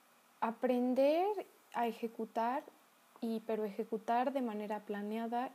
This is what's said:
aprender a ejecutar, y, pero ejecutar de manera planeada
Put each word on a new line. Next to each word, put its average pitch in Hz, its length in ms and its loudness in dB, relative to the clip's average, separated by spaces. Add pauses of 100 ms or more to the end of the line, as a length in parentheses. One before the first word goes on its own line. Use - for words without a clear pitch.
(400)
aprender 254 880 4 (460)
a 240 140 0
ejecutar, 233 760 -2 (580)
y, 226 200 -2
pero 220 240 -2
ejecutar 233 680 0
de 269 100 0
manera 208 380 -4
planeada 226 760 -4